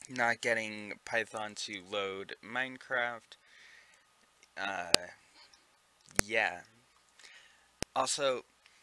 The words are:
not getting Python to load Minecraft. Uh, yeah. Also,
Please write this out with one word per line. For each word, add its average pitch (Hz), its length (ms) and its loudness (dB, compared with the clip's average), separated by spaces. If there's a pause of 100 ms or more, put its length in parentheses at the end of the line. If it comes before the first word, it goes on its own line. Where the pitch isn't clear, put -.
(100)
not 120 320 4
getting 107 520 2 (100)
Python 107 500 0 (120)
to 104 140 -6 (100)
load 98 540 -2
Minecraft. 120 920 -2 (1200)
Uh, 90 460 2 (1200)
yeah. 101 340 2 (1300)
Also, 131 500 0 (380)